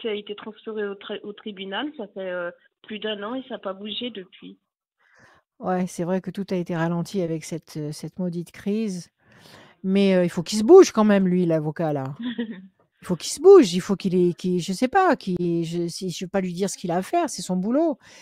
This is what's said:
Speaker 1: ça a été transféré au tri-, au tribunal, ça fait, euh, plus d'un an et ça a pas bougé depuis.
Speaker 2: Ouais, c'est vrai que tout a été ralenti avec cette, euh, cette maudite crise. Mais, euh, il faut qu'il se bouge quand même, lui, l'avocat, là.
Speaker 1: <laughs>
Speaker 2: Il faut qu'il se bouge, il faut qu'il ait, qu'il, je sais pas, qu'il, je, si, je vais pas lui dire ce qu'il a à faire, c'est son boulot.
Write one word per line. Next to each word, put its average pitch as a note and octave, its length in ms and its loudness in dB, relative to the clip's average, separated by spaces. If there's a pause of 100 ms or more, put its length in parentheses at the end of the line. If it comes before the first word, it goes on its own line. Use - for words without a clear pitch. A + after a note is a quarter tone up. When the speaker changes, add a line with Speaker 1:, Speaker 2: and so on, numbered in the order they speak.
Speaker 1:
ça A#3 60 -6
a G#3+ 60 -4
été G#3 220 -10
transféré G#3+ 500 -10
au G3+ 80 -8
tri-, G3+ 280 -12
au G#3 100 -12
tribunal, G3+ 640 -10
ça G#3+ 120 -10
fait, G3+ 120 -14
euh, F3+ 300 -8 (320)
plus G#3+ 160 -12
d'un G#3 240 -8
an A3 120 -8
et C4 140 -8
ça A3+ 80 -12
a - 20 -20
pas F#3+ 140 -10
bougé G#3 380 -10
depuis. F#3+ 480 -18 (1000)
Speaker 2:
Ouais, F#3 280 -2
c'est F3 180 -8
vrai F#3 180 -2
que F#3 80 -10
tout F#3+ 200 -8
a G3 40 -2
été F3 220 -4
ralenti E3+ 440 -2
avec D#3+ 240 -4
cette, - 320 -12
euh, D3+ 160 -6
cette - 260 -12
maudite F3 340 -6
crise. G3+ 580 -6 (720)
Mais, F#3+ 320 4
euh, F3+ 100 4
il F3 60 0
faut F3 120 -4
qu'il G#3+ 160 -4
se G#3+ 60 0
bouge F4 280 10
quand G#3+ 120 2
même, G3+ 220 4
lui, F3+ 200 2
l'avocat, D#3 460 0
là. C#3 260 -4
Speaker 1:
<laughs> A3+ 520 -10 (320)
Speaker 2:
Il - 40 -18
faut F3 100 -2
qu'il - 160 -10
se - 80 -10
bouge, D#4+ 320 10
il F3+ 80 0
faut G3 160 -2
qu'il F3+ 180 -2
ait, F3 200 4
qu'il, F3+ 260 -2
je F#3 140 -6
sais B3+ 120 0
pas, F#4 300 4
qu'il, F3 480 -2
je, E3+ 240 -4
si, F3+ 220 -8
je D#3+ 160 -10
vais - 20 -16
pas G3 140 -2
lui F3+ 100 -4
dire F3+ 160 -4
ce - 80 -8
qu'il F3 140 -8
a E3 60 -2
à F#3 60 0
faire, E4 280 -2
c'est - 100 -10
son F#3 160 -4
boulot. B3+ 420 0 (240)